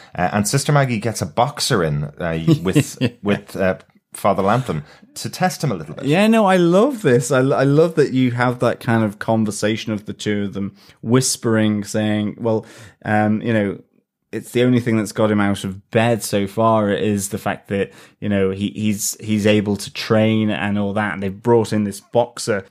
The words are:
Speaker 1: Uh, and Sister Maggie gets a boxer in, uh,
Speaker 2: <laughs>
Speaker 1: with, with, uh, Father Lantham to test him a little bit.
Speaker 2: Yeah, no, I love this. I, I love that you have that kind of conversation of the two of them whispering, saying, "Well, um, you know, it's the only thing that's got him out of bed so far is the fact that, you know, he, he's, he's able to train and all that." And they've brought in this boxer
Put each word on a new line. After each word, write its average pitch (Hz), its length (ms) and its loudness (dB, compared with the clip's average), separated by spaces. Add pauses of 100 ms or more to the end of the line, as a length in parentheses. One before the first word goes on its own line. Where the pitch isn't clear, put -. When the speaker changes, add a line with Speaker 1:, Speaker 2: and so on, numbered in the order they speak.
(140)
Speaker 1:
Uh, - 200 0
and 208 120 0
Sister - 240 -2
Maggie 131 280 0
gets 110 240 -6
a 101 40 -2
boxer 120 560 -2
in, 73 220 -2
uh, 82 340 -6 (140)
Speaker 2:
<laughs> 156 100 2
Speaker 1:
with, 170 360 0 (240)
with, - 340 -4
uh, 92 220 0 (340)
Father 98 300 0
Lantham 98 420 0 (300)
to - 160 -10
test - 340 -2
him 127 80 0
a - 20 -4
little 78 200 -10
bit. - 100 -12
Speaker 2:
Yeah, 170 220 2
no, 226 180 4
I 185 140 4
love 202 420 4
this. 131 300 2
I, 135 80 4
I 131 260 2
love 156 300 4
that 131 180 2
you 127 200 2
have 123 260 0
that 120 220 0
kind 113 220 2
of 104 160 -2
conversation 110 760 -2
of 104 100 -8
the - 80 -10
two 104 320 -4
of 98 80 -8
them 98 220 -8 (420)
whispering, 107 680 0
saying, 107 540 -2
"Well, 110 280 -2 (380)
um, 107 360 2
you 117 120 -2
know, 101 260 0 (540)
it's 110 180 -10
the 123 140 2
only 123 160 4
thing 113 180 0
that's 107 140 -4
got 110 180 0
him 104 100 2
out 101 240 -2
of 98 260 -10
bed 113 320 2
so 101 240 -2
far 110 440 2
is 98 400 0
the 104 80 -6
fact - 300 -8
that, 98 240 -2 (280)
you 104 80 -6
know, 98 220 0
he, 98 200 -4
he's, 107 500 -4
he's 107 260 -2
able 104 300 2
to - 160 -10
train 110 580 0
and 101 280 -4
all 101 140 -2
that." 104 220 -2
And 98 80 -8
they've 98 200 -8
brought 117 300 2
in 107 120 0
this 98 160 -6
boxer 117 720 -2